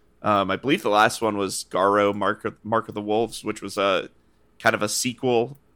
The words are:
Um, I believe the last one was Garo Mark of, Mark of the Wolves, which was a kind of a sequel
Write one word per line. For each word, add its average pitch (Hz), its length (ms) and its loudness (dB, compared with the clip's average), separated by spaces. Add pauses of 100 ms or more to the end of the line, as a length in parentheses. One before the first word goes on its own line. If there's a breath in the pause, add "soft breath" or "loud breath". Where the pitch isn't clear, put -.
(200)
Um, 98 300 0
I 95 60 0
believe 135 260 0
the 113 80 0
last 107 320 4
one 107 140 0
was 95 340 -4
Garo 101 440 4
Mark 104 300 -2
of, 107 200 -8
Mark 110 240 -2
of 107 60 -14
the 104 60 -8
Wolves, 107 440 -4
which 107 180 -8
was 101 160 -8
a 98 300 0 (500)
kind 113 160 2
of 107 80 -2
a 104 60 -2
sequel 123 680 -2 (200)